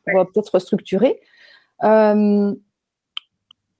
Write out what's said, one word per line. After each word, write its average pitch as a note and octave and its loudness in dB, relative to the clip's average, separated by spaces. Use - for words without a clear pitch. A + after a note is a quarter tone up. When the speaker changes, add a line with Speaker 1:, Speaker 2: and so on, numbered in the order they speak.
Speaker 1:
on G3 -4
va F#3+ 2
Speaker 2:
Ouais. F#3 0
Speaker 1:
peut-être G#3+ -2
structurer. G3+ -2
Euh, G#3 2